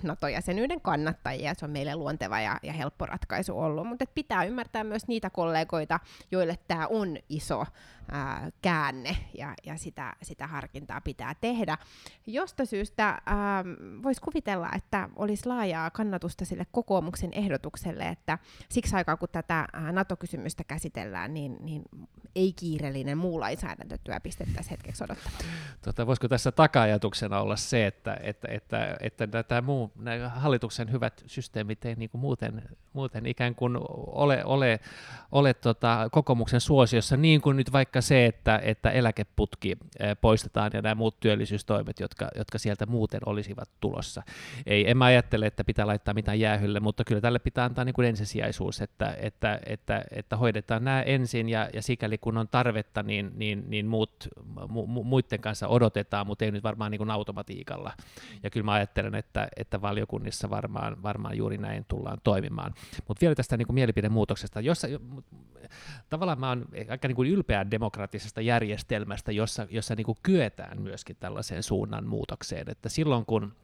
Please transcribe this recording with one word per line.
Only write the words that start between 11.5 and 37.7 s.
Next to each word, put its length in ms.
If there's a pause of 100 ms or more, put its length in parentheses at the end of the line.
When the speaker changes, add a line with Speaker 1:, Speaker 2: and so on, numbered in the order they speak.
Speaker 1:
Josta 380
syystä, 440
ähm, 960
vois 160
kuvitella, 560
että 400
olisi 300
laajaa 440
kannatusta 560
sille 260
kokoomuksen 640
ehdotukselle, 720
että 300 (320)
siksi 260
aikaa, 220
kun 140
tätä, 420
ää, 180
nato-kysymystä 720
käsitellään, 720
niin, 280
niin 220 (520)
ei 180
kiireellinen 640
muu 220
lainsäädäntötyö 800
pistettäisi 520
hetkeksi 320
odottamaan. 380 (400)
Speaker 2:
Tota, 260
voisiko 200
tässä 240
taka-ajatuksena 880
olla 160
se, 320
että, 360
että, 280
että, 480
että 280
tätä 340
muu, 380
nämä 300
hallituksen 640
hyvät 360
systeemit 580
ei 100
niinku 220
muuten, 460 (300)
muuten 320
ikään 300
kuin 220 (300)
ole, 380
ole, 340 (520)
ole 220
tota 580
kokoomuksen 500
suosiossa, 560
niin 240
kuin 160
nyt 140